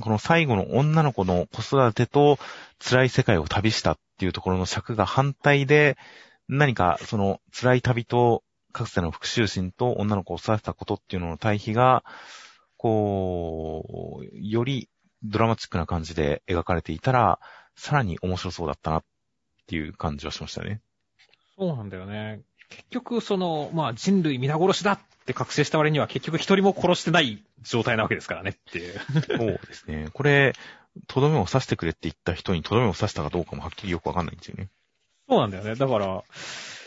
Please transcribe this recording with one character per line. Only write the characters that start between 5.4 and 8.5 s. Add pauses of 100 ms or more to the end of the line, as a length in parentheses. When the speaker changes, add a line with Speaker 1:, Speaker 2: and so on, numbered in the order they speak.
Speaker 1:
で、 (500)
何
か
そ
の (120)
辛
い
旅
と、 (300)